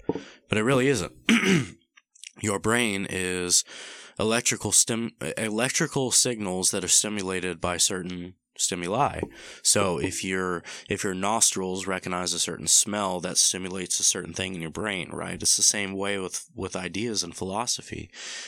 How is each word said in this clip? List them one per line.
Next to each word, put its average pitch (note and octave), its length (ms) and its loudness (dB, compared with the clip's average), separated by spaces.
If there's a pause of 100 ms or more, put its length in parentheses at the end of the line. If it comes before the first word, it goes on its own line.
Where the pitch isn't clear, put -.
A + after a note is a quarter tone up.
(480)
but G#2 100 2
it G#2+ 60 2
really C3 240 4
isn't. A2+ 240 0 (160)
<clears throat> F#3+ 480 4 (640)
Your G2+ 180 0
brain A2 500 2
is F2+ 540 0 (560)
electrical A2 540 0
stim-, A#2 400 2 (260)
electrical B2 720 0
signals G2+ 640 2
that G2 100 0
are F2+ 60 -4
stimulated F#2 720 2
by F2+ 160 0
certain F2+ 580 -2 (220)
stimuli. F#2 640 0 (420)
So F#2+ 360 4
if F#2 240 -4
your, F#2 400 -2 (240)
if G2+ 160 -2
your F#2+ 120 0
nostrils F#2+ 720 0
recognize F2+ 480 -2
a E2+ 40 -4
certain - 280 -4
smell, G2+ 540 2
that F2 180 -2
stimulates F#2 640 0
a - 40 -2
certain F2 300 0
thing F#2 200 -4
in F2 60 -6
your E2 100 -4
brain, F#2+ 420 -4
right? F2+ 280 -6
It's - 160 4
the - 60 2
same G2 320 2
way G2+ 240 -2
with, F#2 260 -6 (100)
with F#2+ 220 -4
ideas F#2+ 460 -2
and E2 120 -6
philosophy. - 760 -4 (380)